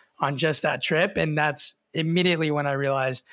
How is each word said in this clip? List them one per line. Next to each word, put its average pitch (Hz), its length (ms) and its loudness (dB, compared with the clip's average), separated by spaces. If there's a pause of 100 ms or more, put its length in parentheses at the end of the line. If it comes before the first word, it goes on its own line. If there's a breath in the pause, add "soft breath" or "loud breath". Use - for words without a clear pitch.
(200 loud breath)
on 139 160 0
just 156 260 0
that 135 200 -2
trip. 180 340 0
And 156 200 0
that's 151 380 -2 (180)
immediately 165 580 2
when 147 160 0
I 143 60 0
realized, 135 600 -2